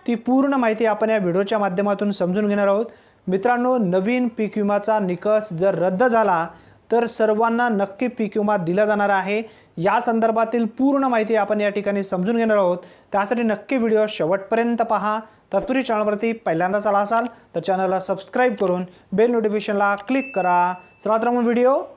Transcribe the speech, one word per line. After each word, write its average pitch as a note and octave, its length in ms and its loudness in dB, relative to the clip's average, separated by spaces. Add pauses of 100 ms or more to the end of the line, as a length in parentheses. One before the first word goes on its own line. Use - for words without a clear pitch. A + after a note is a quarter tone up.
ती A#3+ 80 0
पूर्ण C4 400 0
माहिती A3+ 320 0
आपण A3 240 0
या A3 80 2
व्हिडिओच्या G3 400 0
माध्यमातून G3+ 520 -2
समजून G3 380 -2
घेणार G3+ 180 2
आहोत. G#3 200 2 (420)
मित्रांनो, A#3+ 500 0
नवीन G#3+ 500 0
पीक G#3+ 280 -4
विमाचा G#3 420 0
निकष G#3 540 -2
जर F#3 220 0
रद्द F#3 300 0
झाला, G3+ 420 2 (460)
तर A#3+ 140 2
सर्वांना A#3 600 0
नक्की G3+ 380 -2
पीक A3+ 300 -4
विमा G#3 200 0
दिला F#3 300 0
जाणार G#3 220 0
आहे. G3+ 340 0 (340)
या G3 240 0
संदर्भातील A3+ 640 0
पूर्ण C4+ 400 0
माहिती A3+ 320 0
आपण G#3 240 0
या G#3 80 0
ठिकाणी G3+ 340 -2
समजून F#3+ 340 -2
घेणार A3+ 200 2
आहोत. F3+ 220 2 (340)
त्यासाठी G#3 300 0
नक्की A3 340 -2
व्हिडिओ A3 320 2
शेवटपर्यंत A3 760 -2
पहा. G#3+ 380 -2 (340)
तत्पूर्वी B3 280 0
चॅनलवरती G#3+ 500 -2
पहिल्यांदाच F#3+ 540 -2
आला G3+ 120 2
असाल, A3+ 260 0 (300)
तर E3+ 60 -4
चॅनलला F#3+ 380 0
सबस्क्राईब G3+ 560 0
करून F3+ 300 0 (280)
बेल A3 180 4
नोटिफिकेशनला G#3 640 0
क्लिक B3+ 420 -4
करा. F3+ 380 2 (300)
चला G#3+ 140 2
तर A3+ 100 0
मग B3 140 0
व्हिडिओ B3 360 2 (180)